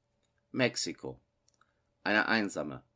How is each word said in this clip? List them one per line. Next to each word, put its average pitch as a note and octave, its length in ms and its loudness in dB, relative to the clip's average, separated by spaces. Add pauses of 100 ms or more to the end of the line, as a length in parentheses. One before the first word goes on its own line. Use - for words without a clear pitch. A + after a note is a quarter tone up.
(520)
Mexiko. E2+ 680 -2 (840)
Eine G#2 240 2
einsame, E2 560 -2 (120)